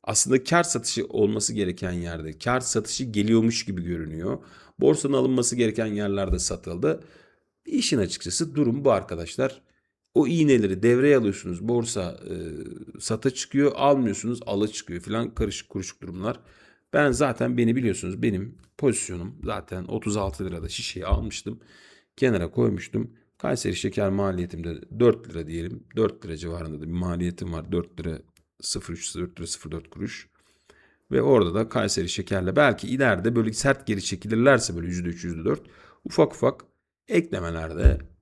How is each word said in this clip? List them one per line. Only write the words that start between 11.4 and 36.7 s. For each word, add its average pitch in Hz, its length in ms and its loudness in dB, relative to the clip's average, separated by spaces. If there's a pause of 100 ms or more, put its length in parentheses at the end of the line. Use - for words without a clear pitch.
Borsa, 117 520 -2 (100)
e, 90 40 -6 (680)
sata 110 300 0
çıkıyor, 139 440 2
almıyorsunuz, 120 720 2
ala 104 220 0
çıkıyor - 320 -8
falan. 110 340 -4
Karışık - 340 -4
kuruşuk - 340 -10
durumlar. 92 380 -8 (520)
Ben 147 200 4
zaten, 123 440 0
beni 120 200 4
biliyorsunuz, 98 460 -2
benim 101 360 -2 (200)
pozisyonum 98 560 -2 (100)
zaten 92 400 -8
otuz 104 320 -4
altı 98 280 -2
lirada 87 240 -6
şişeyi - 380 -8
almıştım. 104 540 -4 (560)
Kenara 101 340 2
koymuştum. 113 600 0 (280)
Kayseri - 380 -2
Şeker 101 340 0
maliyetimde 87 680 -2 (200)
dört 120 280 4
lira 82 180 -8
diyelim. 82 380 -8 (120)
Dört - 280 0
lira 82 120 -8
civarında 82 440 -8
da 78 60 -10
bir 82 60 -6
maliyetim 87 600 -2
var. 78 200 -8
Dört - 280 -4
lira 82 180 -6 (420)
sıfır - 340 -8
üç, - 220 -10
dört 87 240 -8
lira 85 60 -8
sıfır - 240 -10
dört 80 200 -10
kuruş. - 380 -10 (840)
Ve 131 120 4
orada 110 320 6
da 110 140 0
Kayseri 101 400 -2
Şeker'le 92 480 -2
belki 120 320 2
ileride 117 480 2
böyle 110 160 2
sert - 340 0
geri 101 160 -2
çekilirlerse 113 720 2
böyle 85 100 -6
yüzde 87 220 -4
üç, 85 160 -6
yüzde 82 200 -6
dört, 127 180 0 (420)
ufak - 280 2
ufak - 320 -2 (440)